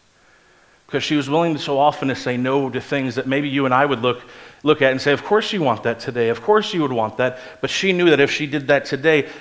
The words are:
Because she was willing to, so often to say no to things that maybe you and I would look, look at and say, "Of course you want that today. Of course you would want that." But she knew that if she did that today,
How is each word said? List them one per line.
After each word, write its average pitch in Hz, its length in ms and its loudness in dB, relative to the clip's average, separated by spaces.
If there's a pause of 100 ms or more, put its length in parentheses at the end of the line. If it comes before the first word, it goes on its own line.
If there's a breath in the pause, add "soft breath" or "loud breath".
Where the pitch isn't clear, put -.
(880 soft breath)
Because 139 160 -4
she 156 140 -2
was 135 120 -2
willing 160 260 0
to, 143 60 -6
so 143 160 -4
often 147 300 2
to 131 80 0
say 123 220 -4
no 131 340 0
to 120 100 -6
things 131 360 -4
that 131 100 -4
maybe 143 220 -2
you 139 160 -2
and 127 100 2
I 135 100 4
would 131 160 0
look, 123 220 -2 (400 loud breath)
look 147 200 2
at 131 100 6
and 165 80 -2
say, 143 120 2
"Of 127 120 -2
course 214 280 0
you 202 100 -2
want 120 220 0
that 117 160 -2
today. 117 300 -2
Of 113 120 -4
course 208 300 2
you 170 100 0
would 131 100 0
want 110 260 -2
that." 127 200 0 (220 loud breath)
But 135 100 -4
she 190 220 0
knew 175 180 4
that 139 100 6
if 139 100 4
she 151 160 -4
did 139 220 -6
that 143 160 2
today, 147 440 0 (120)